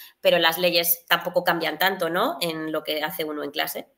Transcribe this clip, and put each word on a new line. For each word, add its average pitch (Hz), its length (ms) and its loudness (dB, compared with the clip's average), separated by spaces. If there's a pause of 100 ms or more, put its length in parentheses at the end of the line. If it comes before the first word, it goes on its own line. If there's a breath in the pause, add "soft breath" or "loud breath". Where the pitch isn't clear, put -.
(200 loud breath)
pero 175 180 4
las 165 200 2
leyes 170 480 2
tampoco 175 380 0
cambian 160 340 0
tanto, 185 300 2
¿no? 214 320 0
En 160 320 -4
lo 156 100 -4
que 151 200 -4
hace 160 220 -4
uno 151 180 -6
en 143 80 -6
clase, - 480 -6